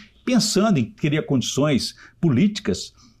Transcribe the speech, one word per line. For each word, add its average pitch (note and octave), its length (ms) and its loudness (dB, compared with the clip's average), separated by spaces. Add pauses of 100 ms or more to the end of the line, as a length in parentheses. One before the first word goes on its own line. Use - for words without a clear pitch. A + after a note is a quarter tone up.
(240)
pensando G#3+ 540 2
em A#2 60 0
que - 160 -12
teria D3+ 220 0
condições C3+ 720 -2 (260)
políticas F3+ 720 0 (280)